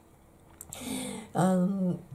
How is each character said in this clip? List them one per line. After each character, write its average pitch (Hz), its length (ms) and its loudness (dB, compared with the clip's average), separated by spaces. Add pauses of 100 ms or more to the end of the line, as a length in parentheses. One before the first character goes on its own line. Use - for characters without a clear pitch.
(1300)
あ 185 220 4
の、 185 420 2 (180)